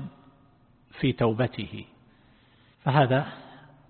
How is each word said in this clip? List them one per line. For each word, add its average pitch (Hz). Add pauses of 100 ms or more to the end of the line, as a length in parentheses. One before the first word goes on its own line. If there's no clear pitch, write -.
(1000)
في 131
توبته، 110 (960)
فهذا 131 (640)